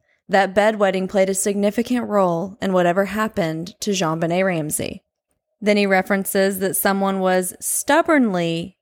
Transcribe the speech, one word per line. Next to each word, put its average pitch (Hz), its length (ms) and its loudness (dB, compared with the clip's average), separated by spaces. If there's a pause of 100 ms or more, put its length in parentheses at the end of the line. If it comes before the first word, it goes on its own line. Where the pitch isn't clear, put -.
(280)
that 190 280 2
bedwetting 202 520 2
played 190 220 2
a 196 60 -2
significant 208 760 -2
role 190 500 0
in 190 140 -2
whatever 180 320 2
happened 185 760 -4
to 214 120 -4
JonBenét 170 520 0
Ramsey. 160 600 -4 (580)
Then 208 160 2
he 202 80 2
references 190 760 0
that 190 160 -2
someone 196 440 0
was 185 400 0
stubbornly 190 1200 0